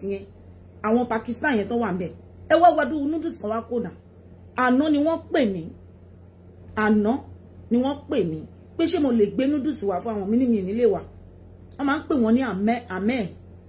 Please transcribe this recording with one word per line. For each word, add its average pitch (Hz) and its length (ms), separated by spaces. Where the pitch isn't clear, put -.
yẹn. 196 220
Àwọn 233 240
Pakistan 226 500
yẹn 202 100
tó 240 100
wà 220 160
ńbẹ̀. 160 180
Ẹ 311 120
wá 339 160
wá 294 120
dúró 285 200
noodles 311 300
kan 208 120
wá 226 100
kó 240 180
nà. 185 120
Àná 254 360
ni 285 80
wọ́n 320 200
pè 302 220
mí. 165 160
Àná 214 440
ni 233 60
wọ́n 277 200
pè 262 140
mí 156 200
pé 330 80
ṣé 330 160
mo 269 100
lè 220 220
gbé 262 140
noodles 285 360
wá 185 180
fún 226 120
àwọn, 196 160
mi 233 80
ní 262 80
mi 226 160
ò 180 40
ní 190 80
lè 240 120
wá. 180 160
Wọ́n 277 80
máa 277 140
ń - 80
pè 330 80
wọ́n 226 180
ní 262 100
Amẹ́, 220 440
Amẹ́ 196 400